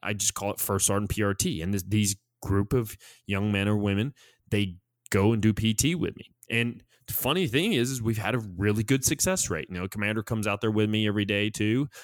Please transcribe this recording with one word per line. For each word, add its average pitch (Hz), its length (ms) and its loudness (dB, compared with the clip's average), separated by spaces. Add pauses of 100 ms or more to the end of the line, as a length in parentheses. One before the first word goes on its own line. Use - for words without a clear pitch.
I 104 100 -4
just 101 220 -2
call 101 160 -4
it - 100 -8
first 98 260 0
sergeant 101 240 0
P 107 120 -2
R 101 120 2
T. 120 280 -2
And 92 100 -2
this, 95 100 -2
these 101 340 0 (260)
group 98 300 0
of 120 240 -2 (300)
young 101 260 0
men 101 160 2
or 107 80 2
women, 104 360 0 (380)
they 101 260 0 (340)
go 104 220 4
and 110 80 0
do 107 140 4
P 113 180 2
T 147 220 0
with 151 220 -4
me. - 140 -18 (200)
And 117 320 -2 (240)
the - 60 -10
funny 160 340 0
thing 160 260 0
is, 127 180 2
is 127 120 -6
we've 110 160 0
had 107 160 0
a 123 40 0
really 104 460 0
good 135 200 2
success - 460 -2
rate. 80 180 -4
You 90 100 -8
know, 95 100 -4
commander 104 340 -2
comes 110 240 -4
out 101 140 0
there 113 100 0
with 107 200 4
me 107 160 2
every 104 180 2
day 104 260 0
too. 110 380 0 (160)